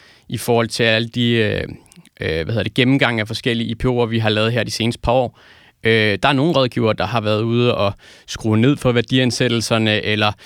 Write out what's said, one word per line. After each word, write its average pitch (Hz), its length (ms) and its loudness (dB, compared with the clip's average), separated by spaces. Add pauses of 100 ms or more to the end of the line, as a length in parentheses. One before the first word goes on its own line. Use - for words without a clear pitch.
(280)
i 117 100 -6
forhold 117 300 0
til - 140 -2
alle 113 260 2
de, 120 220 0
øh, 107 320 0 (580)
øh, - 80 -4 (160)
hvad - 20 -10
hedder 110 160 -2
det, - 120 -6
gennemgang 123 460 2
af 107 60 -4
forskellige 117 440 -4
I 117 40 -4
P 113 100 -8
O'er, 123 220 2
vi 113 120 -2
har 110 100 0
lavet 110 240 0
her 117 120 0
de 110 60 -8
seneste 113 320 -4
par 117 100 0
år. 123 260 0 (460)
Øh, 107 380 2
der 135 60 4
er 143 40 2
nogle 143 240 2
rådgivere, 120 380 0
der 90 120 -4
har 113 140 -4
været 107 220 0
ude 120 320 0
og 101 180 -2 (340)
skrue 110 320 0
ned 135 180 4
for 127 160 0
værdiansættelserne, 117 1120 0
eller 107 280 0 (140)